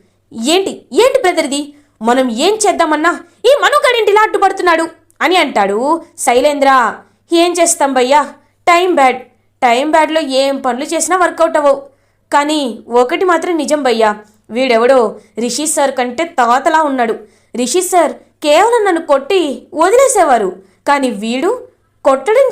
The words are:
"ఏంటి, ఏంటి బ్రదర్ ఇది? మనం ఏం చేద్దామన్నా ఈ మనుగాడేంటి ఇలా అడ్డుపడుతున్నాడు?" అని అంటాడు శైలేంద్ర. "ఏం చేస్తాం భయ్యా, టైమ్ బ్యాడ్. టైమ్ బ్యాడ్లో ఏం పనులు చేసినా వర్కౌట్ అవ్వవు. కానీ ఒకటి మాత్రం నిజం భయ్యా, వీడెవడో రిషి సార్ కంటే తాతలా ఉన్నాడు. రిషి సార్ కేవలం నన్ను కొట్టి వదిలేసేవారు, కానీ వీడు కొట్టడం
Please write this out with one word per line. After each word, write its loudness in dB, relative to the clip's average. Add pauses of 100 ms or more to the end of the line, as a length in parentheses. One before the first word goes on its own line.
(540)
"ఏంటి, 0 (300)
ఏంటి 2
బ్రదర్ 0
ఇది? -4 (480)
మనం 2 (200)
ఏం 0 (100)
చేద్దామన్నా 0 (360)
ఈ 6 (100)
మనుగాడేంటి 2
ఇలా 4
అడ్డుపడుతున్నాడు?" 0 (340)
అని 2
అంటాడు -2 (460)
శైలేంద్ర. 2 (720)
"ఏం 0
చేస్తాం 0
భయ్యా, 2 (500)
టైమ్ 2
బ్యాడ్. 2 (400)
టైమ్ 0
బ్యాడ్లో 2 (180)
ఏం 0
పనులు -4
చేసినా -4
వర్కౌట్ 0
అవ్వవు. 2 (560)
కానీ -2 (220)
ఒకటి -2
మాత్రం 0
నిజం -2
భయ్యా, 2 (460)
వీడెవడో 2 (460)
రిషి -4
సార్ -2
కంటే -4 (160)
తాతలా 2
ఉన్నాడు. -2 (460)
రిషి -2
సార్ 0 (320)
కేవలం 2
నన్ను 0 (100)
కొట్టి 0 (320)
వదిలేసేవారు, 2 (360)
కానీ 0 (140)
వీడు -2 (560)
కొట్టడం 2